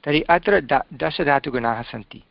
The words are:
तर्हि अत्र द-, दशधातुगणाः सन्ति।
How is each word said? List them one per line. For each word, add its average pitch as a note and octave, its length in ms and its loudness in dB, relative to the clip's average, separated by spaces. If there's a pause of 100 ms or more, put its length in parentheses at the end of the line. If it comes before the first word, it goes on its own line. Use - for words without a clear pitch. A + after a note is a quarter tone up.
तर्हि D3+ 180 2
अत्र F3+ 400 4
द-, C#3+ 320 0
दशधातुगणाः C#3 880 -2
सन्ति। A2+ 500 -14